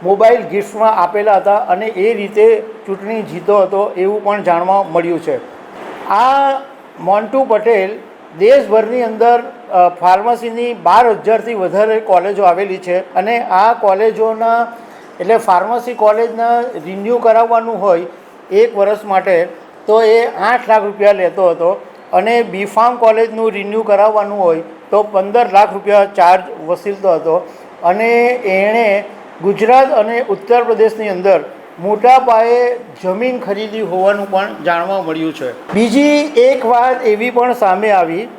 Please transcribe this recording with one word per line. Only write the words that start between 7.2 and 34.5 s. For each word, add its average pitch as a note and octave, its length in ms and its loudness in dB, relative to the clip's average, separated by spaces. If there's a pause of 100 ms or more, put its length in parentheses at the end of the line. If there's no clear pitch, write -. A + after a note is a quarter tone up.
પટેલ G#3+ 540 0 (400)
દેશભરની A3 640 2
અંદર, A#3 400 2 (300)
અ, F3+ 160 4
ફાર્મસીની A3+ 880 -2
બાર G3+ 360 4
હજારથી A3 440 -2
વધારે G#3 460 0
કોલેજો G3 420 0
આવેલી F#3 340 0
છે F3+ 380 -6
અને A3 280 -2
આ G3+ 300 2
કોલેજોના, A3 960 0 (540)
એટલે G3 160 2
ફાર્મસી A3+ 580 0
કોલેજના A3+ 680 0
રિન્યૂ G3+ 580 -6
કરાવવાનું A3+ 640 2
હોય F3 260 0 (460)
એક A3 240 2
વર્ષ G3+ 280 0
માટે F#3+ 440 0 (380)
તો A3 160 4
એ A3+ 240 4
આઠ A#3 420 -2
લાખ G#3+ 160 2
રૂપિયા G#3 280 2
લેતો G3 380 0
હતો E3+ 300 -2 (320)
અને A3+ 300 0
બી F#3+ 220 -6
ફાર્મ A#3 320 0
કોલેજનું A3 560 0
રિન્યૂ G3+ 300 -4
કરાવવાનું G#3 600 0
હોય E3 200 0 (280)
તો G#3 120 2
પંદર G#3 500 0
લાખ G#3 200 4
રૂપિયા G3+ 320 2
ચાર્જ F#3 380 2 (240)
વસૂલતો F#3+ 480 -2
હતો D#3+ 340 -2 (360)
અને A3+ 420 2 (180)
એણે G3+ 600 0 (380)
ગુજરાત A3 500 2
અને A#3 360 0
ઉત્તર A#3 360 0
પ્રદેશની A3 440 0
અંદર F#3 320 0 (380)
મોટા G#3+ 400 4
પાયે A#3+ 600 2 (220)
જમીન A3 380 -4
ખરીદી G3+ 400 -8
હોવાનું G3 500 -2
પણ F#3+ 180 -2 (160)